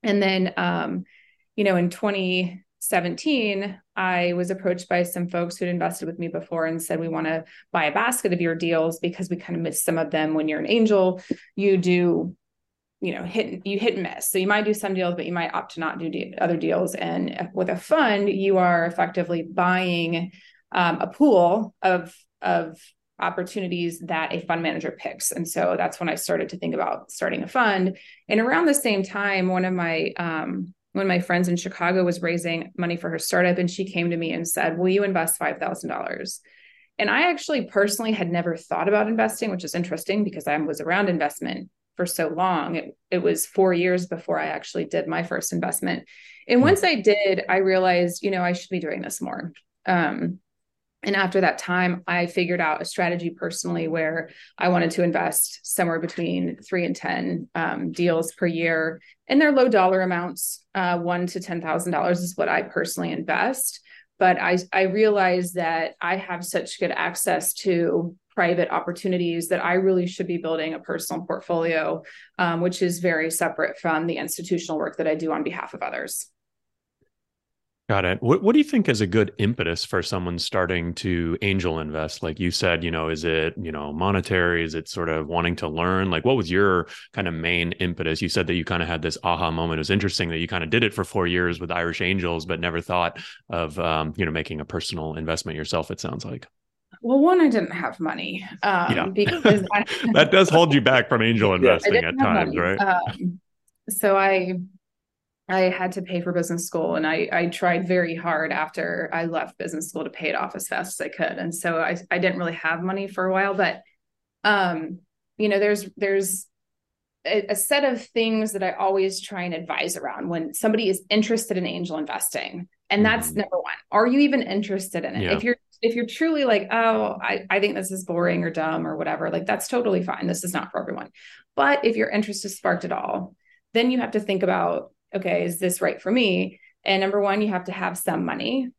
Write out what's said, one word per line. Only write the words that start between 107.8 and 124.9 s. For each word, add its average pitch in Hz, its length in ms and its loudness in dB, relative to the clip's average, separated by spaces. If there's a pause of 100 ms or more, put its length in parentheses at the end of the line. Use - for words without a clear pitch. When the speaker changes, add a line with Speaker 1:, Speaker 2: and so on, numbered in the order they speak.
Speaker 1:
very 170 300 2
hard 160 340 0
after 165 640 -4
I 170 140 0
left 160 320 -4
business 160 320 -8
school 156 120 -8
to - 80 -8
pay 156 200 -4
it 151 40 -2
off - 220 -4
as - 100 -8
fast - 340 -6
as - 40 -4
I 160 40 -8
could. - 300 -4
And 175 160 -4
so 170 240 -2
I, 170 180 0 (140)
I 180 80 2
didn't 180 200 2
really 170 160 -2
have 165 280 -2
money 190 240 -4
for 190 200 -4
a 185 60 2
while, 190 220 2
but, 185 280 0 (600)
um, 180 580 2 (360)
you 214 120 2
know, 202 120 4
there's, 202 360 2
there's 196 500 0 (800)
a, 202 260 0
a 208 60 0
set 285 280 2
of 247 220 0
things 220 460 0
that 190 120 -2
I 185 80 0
always 190 480 0
try 185 220 -8
and 175 120 -4
advise 175 420 -4
around - 320 -8
when 165 260 -4
somebody 220 340 2
is 190 220 0
interested 214 460 2
in 180 100 -2
angel 175 320 -4
investing. - 720 -6 (220)
And 208 140 4
that's 226 240 2
Speaker 2:
Mm-hmm. 160 120 -4
Speaker 1:
number 185 200 -2
one. 160 140 -6 (180)
Are 220 140 6
you 254 140 4
even 277 220 4
interested 190 640 -4